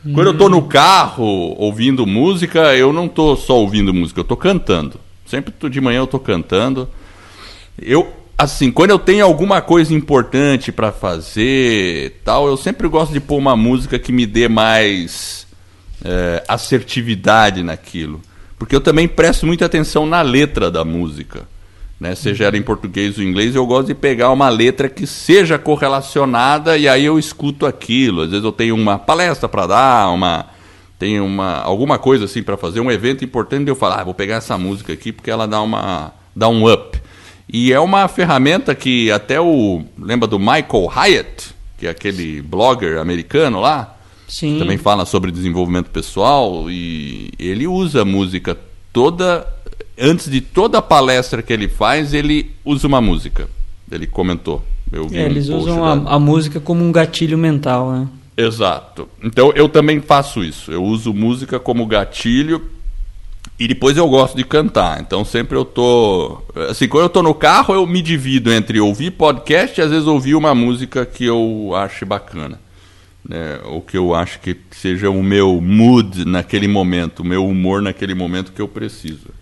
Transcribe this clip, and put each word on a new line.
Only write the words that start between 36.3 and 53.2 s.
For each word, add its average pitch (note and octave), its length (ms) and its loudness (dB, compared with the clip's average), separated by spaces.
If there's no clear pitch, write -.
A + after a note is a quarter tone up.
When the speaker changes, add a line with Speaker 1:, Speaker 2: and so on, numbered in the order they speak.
Speaker 1:
dá A2 140 2
um A2+ 200 4
up." - 300 0
E B2 240 0
é C3+ 60 4
uma F#3+ 300 2
ferramenta D#3 640 2
que A#2+ 380 0
até C3 280 0
o, G#2+ 440 2
lembra A2+ 300 -2
do A2 100 -2
Michael A2 560 0
Hyatt, - 600 -2
que F2 80 -10
é E2+ 40 -4
aquele E2 520 -8
blogger F2+ 560 0
americano F#2 600 -2
lá? C3 340 -2
Speaker 2:
Sim. D3+ 280 -4
Speaker 1:
Também F3+ 180 -2
fala G2+ 300 0
sobre F#2 260 -2
desenvolvimento F2 560 -2
pessoal F#2+ 840 0
e D2+ 680 -10
ele G2 280 -4
usa F3+ 360 0
a - 20 2
música F#2+ 540 -2
toda, E3+ 540 0
antes D3+ 320 0
de C3 120 0
toda A3+ 340 0
a G#3+ 60 2
palestra B2+ 580 2
que - 100 -12
ele G#2+ 160 0
faz, C#3+ 460 0
ele D3 380 0
usa C#3+ 240 -2
uma C#3 140 4
música. E2 480 0